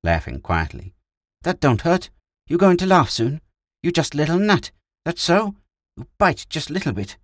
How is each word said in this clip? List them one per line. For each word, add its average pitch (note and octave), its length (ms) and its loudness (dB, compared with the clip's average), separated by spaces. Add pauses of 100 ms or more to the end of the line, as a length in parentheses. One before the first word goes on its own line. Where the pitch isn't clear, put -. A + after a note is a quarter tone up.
laughing D#2+ 360 -2
quietly. E2 560 -6 (460)
"That - 180 -4
don't B2+ 220 2
hurt. F3 280 0 (380)
You D#3+ 100 -2
going F3+ 200 6
to F#3 80 -2
laugh F3+ 240 4
soon? D#3 320 -4 (420)
You F3 80 0
just E3 240 -2
little D3+ 240 0
gnat. G#3 320 0 (340)
That's E3+ 160 -6
so. G3+ 340 2 (420)
You C3+ 100 -16 (100)
bite F3+ 320 0
just - 200 -6
little D#3 240 -4
bit. G2 300 -8